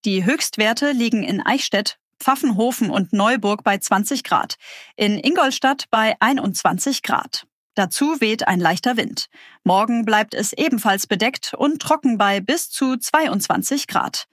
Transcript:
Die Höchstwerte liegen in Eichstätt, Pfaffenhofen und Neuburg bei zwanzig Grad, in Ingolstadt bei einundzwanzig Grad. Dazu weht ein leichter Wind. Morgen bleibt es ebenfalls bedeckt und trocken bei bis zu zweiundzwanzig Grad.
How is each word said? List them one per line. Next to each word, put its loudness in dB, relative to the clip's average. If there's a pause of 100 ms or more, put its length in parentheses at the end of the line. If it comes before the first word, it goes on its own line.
Die 0
Höchstwerte 0
liegen 0
in -4
Eichstätt, -2 (220)
Pfaffenhofen 0
und -2
Neuburg 0
bei 2
zwanzig 0
Grad, -2 (380)
in 0
Ingolstadt 2
bei 2
einundzwanzig 0
Grad. -4 (260)
Dazu 0
weht 0
ein 2
leichter 2
Wind. -6 (340)
Morgen 2
bleibt 2
es -2
ebenfalls 0
bedeckt -2
und 0
trocken 0
bei 2
bis -4
zu -2
zweiundzwanzig 0
Grad. -4